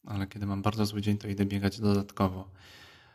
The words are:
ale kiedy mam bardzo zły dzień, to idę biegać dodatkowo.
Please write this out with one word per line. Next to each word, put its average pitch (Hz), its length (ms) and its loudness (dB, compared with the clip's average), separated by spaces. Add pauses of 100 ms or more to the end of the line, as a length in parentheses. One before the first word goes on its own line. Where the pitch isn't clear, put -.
ale 98 220 -4
kiedy 101 180 -6
mam 98 160 -2
bardzo 107 240 2
zły 104 160 -4
dzień, 104 160 2
to 107 100 -8
idę 101 180 0
biegać 98 340 0
dodatkowo. 98 720 0 (640)